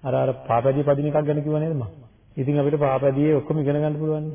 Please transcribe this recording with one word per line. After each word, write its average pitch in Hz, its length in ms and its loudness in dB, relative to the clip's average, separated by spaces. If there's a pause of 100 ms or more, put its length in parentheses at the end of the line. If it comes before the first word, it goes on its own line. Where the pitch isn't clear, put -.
අර, 131 120 -2
අර 131 160 0 (120)
පාපැදිය 135 420 2
පදින 143 220 2
එකක් 151 160 0
ගැන 147 180 0
කිව්වා 151 200 -2
නේද 160 140 -2
මම? 123 300 -8 (280)
ඉතින් 143 260 0
අපිට 147 200 2
පාපැදියේ 139 580 2
ඔක්කොම 151 220 -2
ඉගෙන 143 180 0
ගන්න 151 200 0
පුළුවන් 156 280 -4 (100)